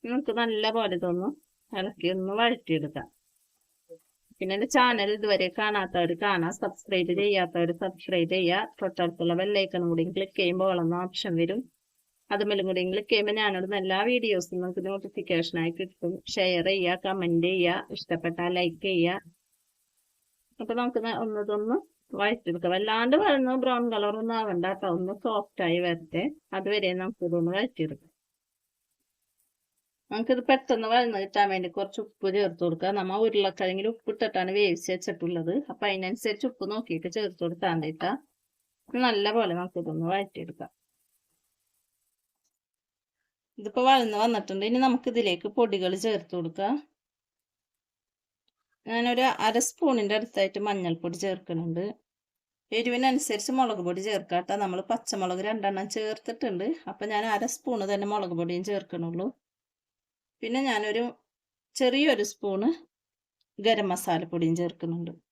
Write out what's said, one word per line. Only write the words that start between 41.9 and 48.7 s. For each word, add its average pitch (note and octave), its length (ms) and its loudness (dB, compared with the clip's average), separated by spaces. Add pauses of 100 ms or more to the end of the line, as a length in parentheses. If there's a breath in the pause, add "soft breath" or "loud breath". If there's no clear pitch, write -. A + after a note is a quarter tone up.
ഇതിപ്പോ G#3 240 -2
വഴന്ന് B3 360 6
വന്നിട്ടുണ്ട്. G#3 480 0
ഇനി A#3+ 120 2
നമുക്ക് B3+ 320 4
ഇതിലേക്ക് G#3 380 2
പൊടികൾ G3+ 480 2
ചേർത്ത് G3 380 -2
കൊടുക്കാം. F3+ 400 -2 (2000)